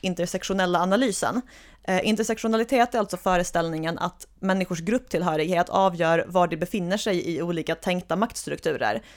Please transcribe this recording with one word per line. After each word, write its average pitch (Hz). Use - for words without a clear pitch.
intersektionella 180
analysen. 190
Eh, 190
intersektionalitet 226
är 233
alltså 196
föreställningen 170
att -
människors 190
grupptillhörighet 170
avgör 170
var 180
de 165
befinner 180
sig 180
i 143
olika 165
tänkta 180
maktstrukturer. 135